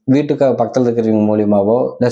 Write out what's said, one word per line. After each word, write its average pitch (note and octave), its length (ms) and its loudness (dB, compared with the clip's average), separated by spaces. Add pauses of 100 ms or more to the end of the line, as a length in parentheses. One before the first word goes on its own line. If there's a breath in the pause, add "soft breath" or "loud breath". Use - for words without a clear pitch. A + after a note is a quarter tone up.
வீட்டுக்கு C#3+ 440 0
பக்கத்துல A#2+ 380 -2
இருக்கிறவங்க A2 400 0
மூலியமாவோ, G#2 500 2 (140)
இல்ல - 220 -4